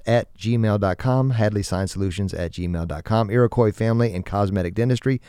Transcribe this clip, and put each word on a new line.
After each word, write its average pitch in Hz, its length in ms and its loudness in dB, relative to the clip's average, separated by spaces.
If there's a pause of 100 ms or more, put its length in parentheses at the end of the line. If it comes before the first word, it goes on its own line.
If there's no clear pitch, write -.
at 113 300 0
gmail 110 440 0
dot 92 180 0
com, 131 340 0
hadleysignsolutions 98 1040 -2
at 85 140 -4
gmail 85 340 -4
dot 76 180 -8
com. 110 260 0
Iroquois 117 420 2
Family 113 420 0
and 92 100 -4
Cosmetic 95 500 0
Dentistry. 123 540 0